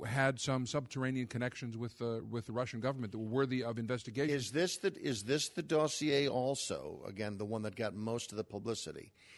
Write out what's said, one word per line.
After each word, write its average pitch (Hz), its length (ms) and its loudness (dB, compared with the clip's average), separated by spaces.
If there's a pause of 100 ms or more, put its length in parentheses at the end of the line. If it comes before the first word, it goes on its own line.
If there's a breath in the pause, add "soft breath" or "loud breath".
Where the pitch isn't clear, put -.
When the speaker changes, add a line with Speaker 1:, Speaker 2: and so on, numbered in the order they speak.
Speaker 1:
had 135 340 4
some 131 260 0
subterranean 131 600 -2
connections 123 500 -4
with 117 220 -6
the, 113 300 -2
with 113 180 -4
the 113 60 -8
Russian 120 280 -2
government 123 320 -2
that 113 60 -4
were 110 80 -2
worthy 127 360 4
of 117 160 -2
investigation. 123 560 0
Speaker 2:
Is 120 160 0
this 175 280 2
the, 190 200 2
is 113 260 -2
this 143 260 2
the - 120 -4
dossier 151 640 4
also, 123 800 0
again, 101 300 -4
the 104 80 -2
one 107 180 -2
that 104 140 -4
got 107 180 0
most 113 380 -2
of 104 60 -6
the 110 60 0
publicity? 101 680 -6 (260 loud breath)